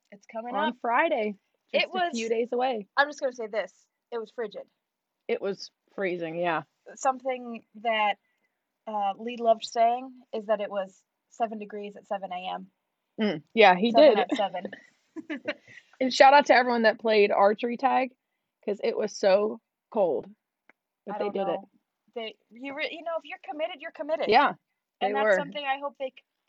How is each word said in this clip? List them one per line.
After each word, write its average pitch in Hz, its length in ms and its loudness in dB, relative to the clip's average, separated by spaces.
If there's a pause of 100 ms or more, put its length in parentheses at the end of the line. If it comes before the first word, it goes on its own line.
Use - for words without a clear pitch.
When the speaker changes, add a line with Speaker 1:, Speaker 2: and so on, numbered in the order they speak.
(120)
Speaker 1:
It's 202 200 -20
coming 226 220 -10
Speaker 2:
on 202 160 0
Speaker 1:
up. 247 120 -6
Speaker 2:
Friday. 240 520 0 (400)
Speaker 1:
It 330 180 2
Speaker 2:
Just 349 40 -6
a 349 180 -2
few 226 120 -4
Speaker 1:
was 226 40 -2
Speaker 2:
days 233 240 -2
away. 247 420 -2
Speaker 1:
I'm 285 120 2
just 294 120 -12
gonna 262 140 -4
say 240 140 -10
this. 202 260 -6 (380)
It 233 80 -8
was 220 160 -12
frigid. 208 260 -10 (680)
Speaker 2:
It - 140 -4
was 196 300 -6 (240)
freezing, 170 420 -6
yeah. 170 240 -2 (340)
Speaker 1:
Something 247 680 -6 (180)
that, 214 320 0 (720)
uh, 208 300 -4
Lee 233 200 -10
loved 226 280 0
saying 240 460 -2 (220)
is 220 120 -8
that 208 160 -2
it 196 100 -8
was 190 300 -8 (300)
seven 226 280 -6
degrees 208 380 -12
at - 100 -20
seven 196 240 -8
A 180 220 -8
M. 185 140 -12 (520)
Speaker 2:
Mm, 190 220 -2 (140)
yeah, 202 200 8
he 214 160 0
Speaker 1:
Seven 277 200 8
Speaker 2:
did. 208 80 4
Speaker 1:
at 359 160 -2
seven. 196 300 -4 (640)
<laughs> 294 120 -10 (580)
Speaker 2:
And 262 140 -2
shout 277 220 10
out 285 100 6
to 285 100 6
everyone 240 280 2
that 220 160 2
played 214 320 4
archery 220 440 2
tag, 254 360 0 (520)
'cause 208 200 -4
it 226 120 -2
was - 220 -4
so 208 420 2 (320)
cold. 175 360 -2 (800)
But 196 80 -8
Speaker 1:
I - 20 -10
Speaker 2:
they 208 80 -4
Speaker 1:
don't 202 80 -6
Speaker 2:
did 196 80 -2
it. 196 60 -4
Speaker 1:
know. 185 220 -6 (460)
They, 226 200 -10 (140)
you 254 260 -14
re-, 302 160 -6
you 320 120 -14
know, 330 140 -10
if 302 80 -14
you're 349 120 -14 (100)
committed, 339 340 -8
you're 330 100 -14
committed. 302 380 -6
Speaker 2:
Yeah, 247 240 4 (480)
Speaker 1:
And - 80 0
Speaker 2:
they - 40 -2
Speaker 1:
that's 415 100 0
Speaker 2:
were. 214 120 4
Speaker 1:
something 285 280 -4
I 269 160 -2
hope 277 200 -8
they 269 160 -6
c-, - 80 -20 (260)